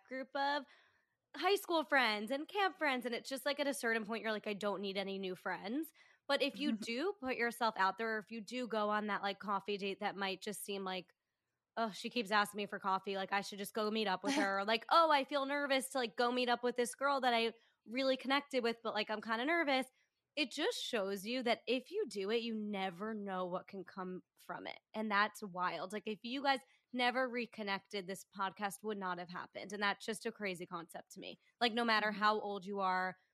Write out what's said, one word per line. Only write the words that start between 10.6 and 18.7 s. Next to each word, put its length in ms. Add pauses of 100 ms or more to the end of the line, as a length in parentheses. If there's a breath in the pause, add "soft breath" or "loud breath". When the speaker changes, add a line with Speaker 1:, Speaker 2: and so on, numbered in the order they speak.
Speaker 1:
seem 200
like, 200 (720)
"Oh, 160
she 160
keeps 220
asking 260
me 100
for 120
coffee. 380
Like, 160
I 80
should 180
just 140
go 180
meet 160
up 160
with 100
Speaker 2:
<laughs> 160
Speaker 1:
her." 100
Or, 60
like, 240
"Oh, 220
I 140
feel 200
nervous 440
to, 80
like, 180
go 160
meet 180
up 140
with 140
this 180
girl 260
that 120
I 180 (380 soft breath)
really 280
connected 460
with, 200